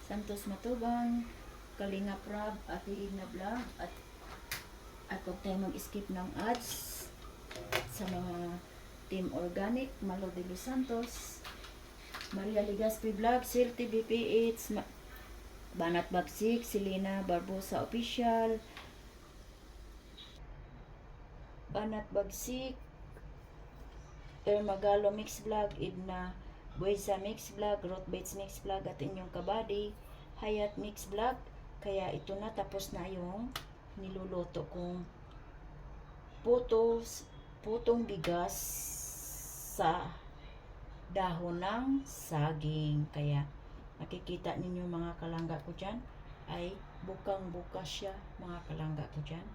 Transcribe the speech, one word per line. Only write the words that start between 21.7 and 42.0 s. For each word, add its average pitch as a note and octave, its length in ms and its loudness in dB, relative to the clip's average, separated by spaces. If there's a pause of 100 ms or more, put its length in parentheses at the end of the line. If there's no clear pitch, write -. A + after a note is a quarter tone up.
Banat G#3+ 400 2
Bagsik, B3+ 640 0 (1700)
Ermagalo G#3 720 8
Mix G#3+ 320 -4
Vlog, G#3+ 320 4
Edna F#3 560 -2 (380)
Buesa G3 480 4
Mix G#3+ 320 -4
Vlog, G3+ 320 2
Root F#3 240 -2
Baits F3+ 240 -2
Mix G3 320 -6
Vlog, F#3+ 240 2
at F3+ 80 -6
inyong F#3 320 -4
kabady, G#3 640 0 (480)
Hayat G#3 400 2
Mix G#3 240 -6
Vlog. A3 320 2 (400)
Kaya F#3+ 320 2
ito - 320 -2
na, A3 80 -2
tapos G3 480 -2
na F3+ 80 -2
yung F#3+ 480 -4 (400)
niluluto F#3 800 -4
kong F3 320 -2 (1400)
putos, A#3 880 6 (320)
putong A#3 480 4
bigas F3 480 2 (1200)
sa F3+ 320 4 (1040)
dahon F3 480 2
ng B3+ 400 4